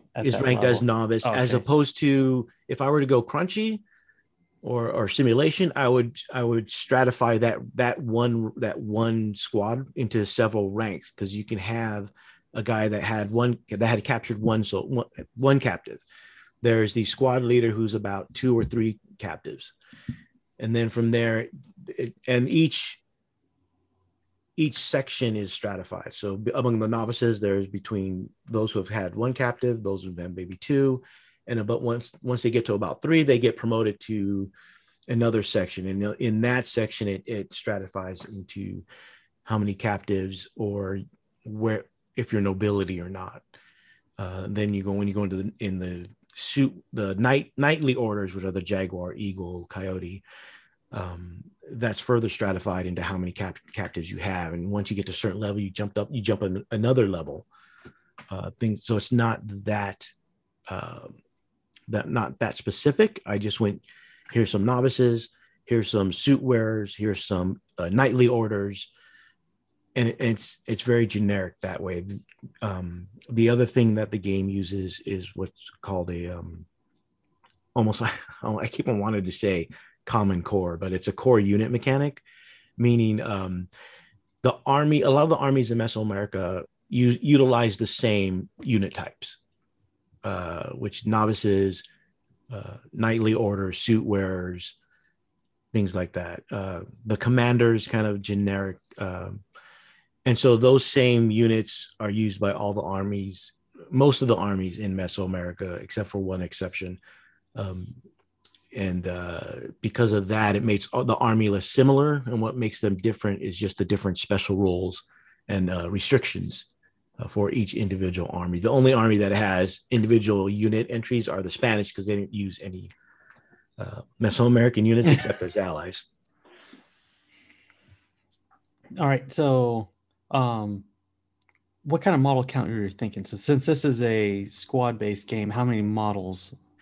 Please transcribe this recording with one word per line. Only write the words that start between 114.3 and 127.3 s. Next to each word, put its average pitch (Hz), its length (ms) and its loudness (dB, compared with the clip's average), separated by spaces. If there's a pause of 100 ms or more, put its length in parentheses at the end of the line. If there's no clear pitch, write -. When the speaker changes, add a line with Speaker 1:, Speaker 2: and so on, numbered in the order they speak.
Speaker 2:
rules 92 480 0 (420)
and, 92 240 0
uh, 87 180 -4
restrictions, 92 760 0 (540)
uh, 120 100 -10
for 101 240 -2
each 110 220 -2
individual 92 580 -4
army. 90 260 -4
The 104 120 0
only 131 220 6
army 113 260 6
that 101 120 4
has 95 600 2
individual 107 600 4
unit 110 400 0
entries 117 380 -2
are 95 140 -4
the 90 80 -8
Spanish, 107 420 0
'cause 98 140 -10
they 104 100 0
didn't 101 180 -6
use 98 260 -6
any, 92 300 -12 (880)
uh, 104 240 -12 (180)
Mesoamerican 120 640 6
units 117 220 6
Speaker 1:
<laughs> - 0 -
Speaker 2:
except - 340 4
as 90 140 -6
allies. 90 480 -4 (3000)